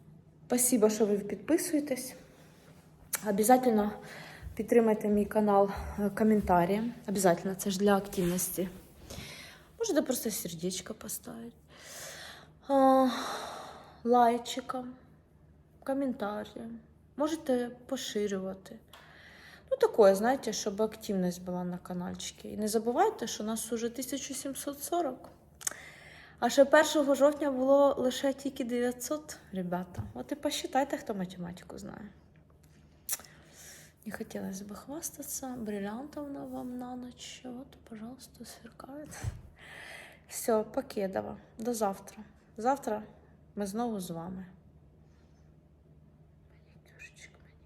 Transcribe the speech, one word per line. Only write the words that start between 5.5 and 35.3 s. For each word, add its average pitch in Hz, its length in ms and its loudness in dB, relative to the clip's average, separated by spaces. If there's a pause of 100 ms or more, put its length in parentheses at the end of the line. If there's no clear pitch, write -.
е, 202 100 2
коментарі. 202 720 4 (260)
Обязательно, 190 480 4
це 202 140 -4
ж 190 100 -2
для 202 180 6
активності. 185 720 -2 (1120)
Можете 381 220 2
просто 247 300 -2
сердечко 175 600 -6
поставити. 226 580 -12 (1160)
А, 269 420 8 (960)
лайчиком, 247 880 2 (920)
коментарем. 233 960 -4 (380)
Можете 269 520 0 (160)
поширювати. 196 960 -4 (920)
Ну, 523 60 2
таке, 202 380 8
знаєте, 233 380 0
щоб 202 280 -2
активність 185 600 -2
була 180 220 -6
на 180 140 -6
каналчику. 180 680 -10
І 208 100 -10
не 214 100 0
забувайте, 240 600 2
що - 160 -6
нас 220 280 -6
уже 233 180 -2
тисяча 262 440 -8
сімсот 277 500 -8
сорок. 330 460 -4 (1120)
А 240 100 2
ще 277 160 6
першого 302 500 6
жовтня 277 360 4
було 269 460 6
лише 254 360 0
тільки 269 300 -6
дев'ятсот, 247 760 -4 (140)
ребята. 180 520 -4 (100)
От 254 180 -8
і 285 40 -4
посчитайте, 285 600 0
хто 233 160 -6
математику 185 640 -8
знає. - 320 -14 (2000)
Не 214 60 -10
хотелось 196 500 -8
бы 202 140 -14
хвастаться, 269 840 -10